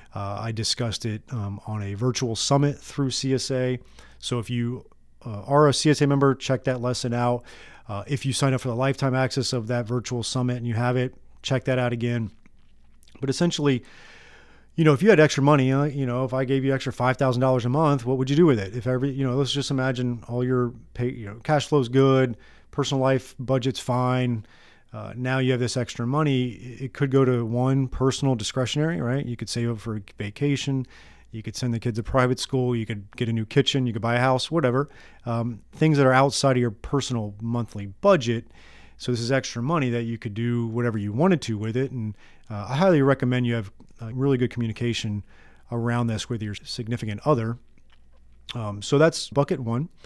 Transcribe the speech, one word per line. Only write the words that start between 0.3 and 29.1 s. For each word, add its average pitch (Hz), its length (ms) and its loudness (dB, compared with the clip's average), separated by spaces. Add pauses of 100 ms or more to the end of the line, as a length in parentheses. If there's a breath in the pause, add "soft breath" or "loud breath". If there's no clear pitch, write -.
I 113 140 -6
discussed 110 520 -4
it, 107 160 -4 (100)
um, 101 360 -6
on 107 160 -6
a 101 120 -6
virtual 120 380 -2
summit 139 460 0
through 135 320 -4
C 135 220 -2
S 127 180 -2
A. 127 260 -2 (420 soft breath)
So 123 200 -4
if 110 100 -8
you, 120 360 -4 (400)
uh, 104 200 -8
are 147 220 6
a 135 60 6
C - 160 2
S 147 120 4
A 147 60 4
member, 139 260 4
check 131 300 -2
that 127 160 -2
lesson 120 340 -2
out. 120 300 0 (460 loud breath)
Uh, 101 180 -10
if 139 180 -4
you 135 60 -2
sign 135 220 2
up 127 80 -2
for 131 80 -6
the 113 60 -4
lifetime 131 400 0
access 131 360 0
of 117 160 -4
that 120 180 -2
virtual 120 380 -4
summit 123 320 -2
and 120 100 -8
you 117 100 -2
have 123 200 0
it, 127 180 0 (280)
check 131 240 -2
that 131 120 0
out 123 140 0
again. 120 400 -2 (880)
But 135 100 -4
essentially, 143 540 2 (960 loud breath)
you 165 60 4
know, 156 80 8
if 135 100 4
you 202 80 6
had 160 120 10
extra 147 200 6
money, 139 300 6
uh, 139 140 2
you 139 200 -2
know, 123 200 -2
if 127 80 -6
I 131 100 0
gave 131 220 0
you 135 80 2
extra 131 180 -2
five 123 240 2
thousand 131 240 2
dollars 131 240 4
a 123 60 0
month, 143 360 2
what 131 120 0
would 131 120 0
you 143 60 2
do 170 100 8
with 127 140 6
it? 98 160 -6
If 120 120 -4
every, 127 220 0
you 135 160 -2
know, 123 100 0
let's 139 180 0
just 143 180 -2
imagine 127 560 -2
all 123 160 -2
your 123 300 0 (200)
pay, 123 160 -2
you 117 180 -10
know, 104 80 -12
cash 143 320 0
flow's 139 200 2
good, 131 480 4 (360 soft breath)
personal 135 300 -2
life 131 380 0
budget's 131 400 -2
fine. 127 680 0 (460 soft breath)
Uh, 104 240 -12
now 127 240 -2
you 127 120 2
have 123 100 2
this 123 160 -2
extra 120 280 -4
money. 135 440 0
It 120 440 -12
could 143 160 0
go 135 140 6
to 123 220 2
one, 127 420 0
personal 131 480 0
discretionary, 147 640 -2
right? 131 260 -2